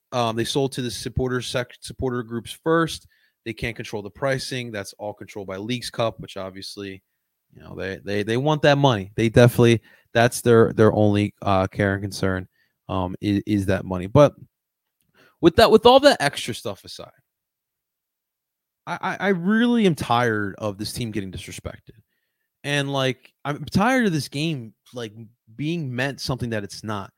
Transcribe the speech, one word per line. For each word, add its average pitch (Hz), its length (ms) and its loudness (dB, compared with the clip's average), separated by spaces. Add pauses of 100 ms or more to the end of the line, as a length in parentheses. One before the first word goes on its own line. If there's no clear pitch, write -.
(120)
Um, 117 240 -2
they 117 80 -2
sold 135 300 -2
to 139 80 -8
the 120 100 -6
supporter 127 500 -6
sec-, - 380 -8
supporter 123 420 -6
groups 113 300 -10
first. 160 560 -2 (380)
They 117 80 -8
can't 117 240 -8
control 113 240 -10
the 101 100 -14
pricing. 131 580 -4
That's 104 300 -8
all 104 140 -10
controlled 98 340 -14
by 95 80 -8
Leagues 113 340 -6
Cup, 113 300 -4
which - 160 -16
obviously, 98 680 -12 (540)
you - 60 -20
know, 85 120 -18
they, 92 300 -8
they, 104 200 -4
they 110 120 -2
want 147 280 0
that 143 140 6
money. 120 380 2
They 113 140 2
definitely, 120 520 6 (320)
that's 117 280 2
their, 113 320 6
their 110 180 6
only, 104 500 2
uh, 98 260 2
care 101 260 0
and 98 100 -4
concern, 95 460 -4 (400)
um, 92 320 -4
is, 101 240 0
is 104 220 0
that 95 180 -2
money. 92 220 -6
But 143 280 4 (1040)
with 165 160 4
that, 220 160 8
with 220 140 4
all 254 160 8
that 269 180 6
extra 139 340 -4
stuff 104 300 -12
aside, - 280 -18 (1700)
I, 170 160 -8
I, 180 180 -4
I 185 100 -2
really 220 560 2
am 170 100 4
tired 113 600 0
of 104 200 -6
this 107 140 -8
team 120 200 -8
getting 98 200 -8
disrespected. - 680 -16 (640)
And, 143 300 -2
like, 131 400 -2 (100)
I'm 143 220 -8
tired 233 400 2
of 190 80 2
this 147 140 -2
game, 143 480 -6 (180)
like, 117 200 -10 (420)
being 147 400 -6
meant 131 260 -4
something 123 300 -6
that 107 120 -4
it's - 200 -16
not. 104 340 -8